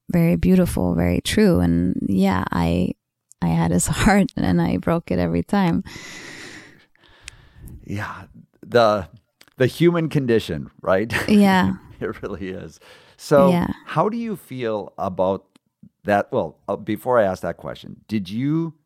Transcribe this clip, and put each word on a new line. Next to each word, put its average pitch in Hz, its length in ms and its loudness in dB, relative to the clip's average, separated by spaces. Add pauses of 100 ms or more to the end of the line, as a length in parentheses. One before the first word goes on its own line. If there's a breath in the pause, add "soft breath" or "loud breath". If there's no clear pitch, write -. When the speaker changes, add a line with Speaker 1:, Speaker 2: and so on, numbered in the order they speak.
(120)
Speaker 1:
very 170 240 4
beautiful, 175 580 2
very 123 260 0
true. 208 380 2
And - 380 2 (120)
yeah, 190 440 0
I, 170 400 0 (500)
I 170 60 0
had 165 240 0
his 175 140 0
<laughs> - 120 -4
heart 202 380 4
and - 260 2
I - 140 0
broke 170 340 -2
it 180 80 -2
every 170 240 -2
time. 185 400 0 (2000 loud breath)
Speaker 2:
Yeah. - 400 -12 (400)
The, 104 440 2 (480)
the 127 100 4
human 165 420 2
condition, 113 600 0 (100)
right? 98 400 0
<laughs> - 80 -6
Speaker 1:
Yeah. 190 460 4 (260)
Speaker 2:
It 101 200 -8
really 95 280 -10
is. 92 320 -14 (360 soft breath)
So 151 340 4
Speaker 1:
Yeah. 175 180 2 (180)
Speaker 2:
how 170 220 -2
do 220 80 -6
you 233 180 -6
feel 110 640 -6
about 92 460 -2 (580)
that? 104 300 0
Well, 92 260 -4 (100)
uh, 101 60 -4
before 110 460 -2
I - 20 6
ask 92 200 -2
that 85 160 -8
question, - 500 -14
did 101 200 -4
you 151 460 -4 (120)